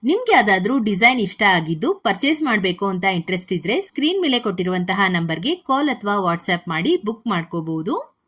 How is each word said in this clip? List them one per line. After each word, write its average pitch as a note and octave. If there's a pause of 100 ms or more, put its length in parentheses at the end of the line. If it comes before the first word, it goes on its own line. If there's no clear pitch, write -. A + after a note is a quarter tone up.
ನಿಮ್ಗೆ A4
ಯಾವ್ದಾದ್ರೂ G#3
ಡಿಸೈನ್ A3+
ಇಷ್ಟ G3
ಆಗಿದ್ದು F3
ಪರ್ಚೇಸ್ C#4+
ಮಾಡ್ಬೇಕು G3+
ಅಂತ F#3
ಇಂಟ್ರೆಸ್ಟ್ F#3
ಇದ್ರೆ F#3
ಸ್ಕ್ರೀನ್ F4+
ಮೇಲೆ C4
ಕೊಟ್ಟಿರುವಂತಹ F#3
ನಂಬರ್ಗೆ E3+
ಕಾಲ್ C#4+
ಅಥವಾ G3+
WhatsApp E3+
ಮಾಡಿ F3
ಬುಕ್ G#3+
ಮಾಡ್ಕೋಬಹುದು. E3+